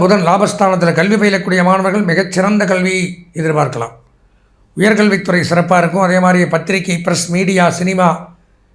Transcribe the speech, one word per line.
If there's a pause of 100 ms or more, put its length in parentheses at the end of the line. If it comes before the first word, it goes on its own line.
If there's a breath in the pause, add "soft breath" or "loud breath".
புதன்,
லாபஸ்தானத்துல
கல்வி
பயிலக்கூடிய
மாணவர்கள்
மிகச்சிறந்த
கல்வியை (380)
எதிர்பார்க்கலாம். (800)
உயர்கல்வித்துறை (100)
சிறப்பா
இருக்கும்.
அதே
மாதிரி
பத்திரிகை, (100)
பிரஸ்,
மீடியா,
சினிமா, (680)